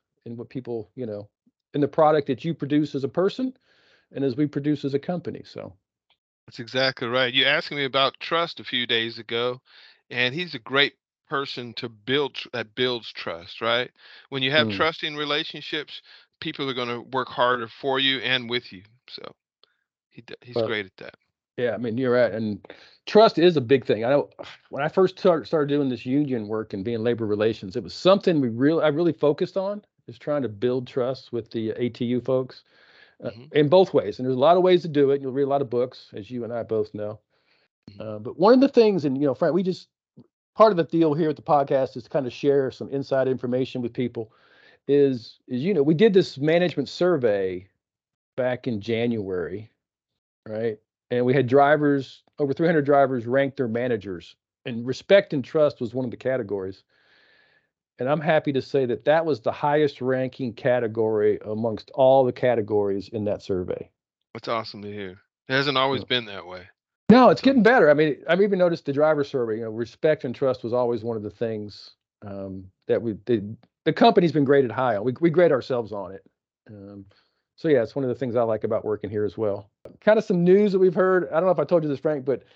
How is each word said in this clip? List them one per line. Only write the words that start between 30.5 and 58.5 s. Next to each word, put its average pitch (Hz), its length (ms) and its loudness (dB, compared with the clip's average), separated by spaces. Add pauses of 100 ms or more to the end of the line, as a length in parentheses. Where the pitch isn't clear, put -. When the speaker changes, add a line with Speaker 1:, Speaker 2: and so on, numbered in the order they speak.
Speaker 1:
build 123 360 -2
trust 127 460 -6
with 117 180 -8
the 110 200 -4
A 120 180 -4
T 117 160 -6
U 120 160 -2
folks, 131 440 -4 (600)
uh, 120 60 -8
Speaker 2:
Mm-hmm. 123 260 -12
Speaker 1:
in 147 140 4
both 185 240 6
ways. 104 240 0
And 127 80 -6
there's 131 100 0
a 123 40 -2
lot 165 180 6
of 180 40 4
ways 180 200 4
to 175 60 -10
do 143 240 2
it. 139 100 -2
You'll 131 100 -6
read 139 120 0
a 135 40 0
lot 139 140 0
of 113 80 -6
books, 123 420 -4
as 107 180 -14
you 120 140 -8
and 113 80 -10
I 113 120 -6
both 107 280 -2
know. 104 260 -10 (720)
Speaker 2:
Mm-hmm. 101 100 -20
Speaker 1:
Uh, 107 180 -10
but 113 200 -12
one 202 140 8
of 262 80 8
the 277 80 6
things, 202 380 4
and, 135 100 -2
you 143 100 0
know, 127 80 0
Frank, 156 200 0
we 190 80 2
just, 180 260 -6 (680)
part 220 160 6
of 180 40 -2
the 165 80 2
deal 165 300 2
here 175 160 0
at - 60 -6
the - 60 -20
podcast 139 540 0
is 120 80 -10
to - 60 -20
kind 143 160 -2
of 117 60 -6
share 139 380 0
some - 200 -12
inside 135 380 -2
information 127 540 -4
with 120 100 -6
people, 117 400 -6 (540)
is, 139 520 2 (100)
is, 127 140 -4
you 196 120 0
know, 143 80 2
we 160 120 4
did 208 180 6
this 185 260 2
management 156 500 0
survey 101 800 0 (680)
back 123 300 -4
in 113 140 -4
January, 107 880 -4 (760)
right? 110 320 -6 (320)
And 123 140 0
we 127 100 4
had 135 120 2
drivers, 143 800 2 (140)
over 139 140 -2
three 160 140 0
hundred 160 180 2
drivers 135 420 2
rank 135 300 0
their 123 120 -2
managers, 110 640 -4 (300)
and 120 220 -8
respect 196 460 2
and 139 120 -2
trust 151 360 0
was 117 140 -6
one 131 100 -4
of 123 60 -6
the - 60 -10
categories. 104 640 -6 (1160)
And 123 80 -2
I'm 156 120 0
happy 151 320 0